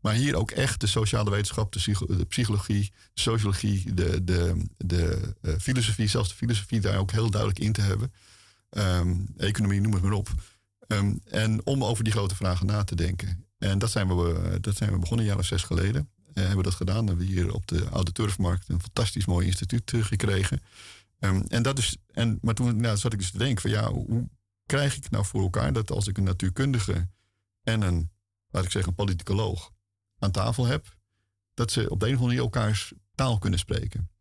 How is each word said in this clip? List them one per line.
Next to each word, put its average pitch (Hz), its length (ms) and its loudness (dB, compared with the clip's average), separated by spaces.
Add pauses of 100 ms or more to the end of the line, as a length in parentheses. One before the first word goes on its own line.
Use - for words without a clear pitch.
Maar 107 140 -2
hier 135 200 2
ook - 160 0
echt - 300 0
de - 60 0
sociale 107 440 2
wetenschap, 104 420 0
de - 60 -6
psycho-, 101 280 0
de 90 180 2
psychologie, 101 680 0 (220)
de - 60 -8
sociologie, 104 760 0
de, 87 300 0
de, 87 400 2 (120)
de, 87 640 0
eh, 78 180 -2
filosofie, 110 500 0
zelfs 107 200 0
de - 60 -6
filosofie 117 460 0
daar 98 180 2
ook 95 120 0
heel 107 200 2
duidelijk 101 300 0
in 107 120 0
te 107 80 0
hebben. 101 320 0 (580)
Ehm, 90 440 2 (220)
economie, 101 440 2
noem 107 120 2
het 92 100 2
maar 98 100 2
op. 98 220 -2 (520)
Ehm, 101 280 0 (100)
en 110 420 0
om 139 180 2
over 110 200 0
die 110 80 2
grote 98 220 0
vragen 90 320 0
na 104 180 0
te 92 100 -4
denken. 87 500 -2 (140)
En 98 200 0
dat 110 120 0
zijn 95 260 0
we, 85 160 2
eh, 87 280 0
dat 101 160 -2
zijn 104 160 0
we 92 60 2
begonnen 110 260 0
een 104 60 2
jaar 98 100 0
of 92 60 0
zes 98 160 0
geleden. 101 480 0 (160)
Eh, - 80 -20
hebben 95 220 2
we 95 60 2
dat 87 120 0
gedaan. 101 320 0
Hebben 90 200 0
we 95 60 0
hier 90 200 0
op - 140 -4
de 85 220 -2
Oude 87 240 -2
Turfmarkt 95 560 -2
een 87 120 0
fantastisch 101 460 -2
mooi 90 200 2
instituut, 92 460 -2
eh, 117 100 0
gekregen. 101 600 0 (560)
Ehm, 95 300 0
en 117 140 0
dat 135 160 0
is, - 180 -2 (100)
en, 113 360 -2
maar 113 120 0
toen, 120 260 2
nou, 117 160 2
zat 110 160 0
ik 101 60 -2
dus 92 120 -4
te - 80 -8
denken 120 240 0
van, - 80 0
ja, 107 200 2
hoe - 380 -2 (380)
krijg 139 300 0
ik - 140 -10
nou 101 140 0
voor 95 180 -2
elkaar 113 300 0
dat 110 180 -2
als 101 160 0
ik 98 120 -4
een 98 60 2
natuurkundige 95 840 0 (540)
en 113 200 2
een, 85 280 2 (400)
laat 92 140 0
ik 90 60 -2
zeggen, 92 200 0
een 101 140 -2
politicoloog 98 680 -2 (460)
aan 98 120 0
tafel 117 360 2
heb, 139 300 -2 (580)
dat 117 180 -2
ze 110 180 0
op 98 100 -2
de 104 60 2
een 131 80 2
of 123 60 2
andere 123 160 2
manier 127 40 0
elkaars 107 520 0 (220)
taal 120 240 2
kunnen 92 200 0
spreken. - 520 -4 (100)